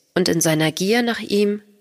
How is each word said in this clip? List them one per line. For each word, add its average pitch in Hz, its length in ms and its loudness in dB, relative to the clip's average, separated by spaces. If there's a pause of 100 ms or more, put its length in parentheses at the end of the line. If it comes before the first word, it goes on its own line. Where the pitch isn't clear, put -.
(160)
und 180 140 0
in 170 120 0
seiner 156 300 2
Gier 202 320 0
nach 233 180 -4
ihm 208 420 0 (180)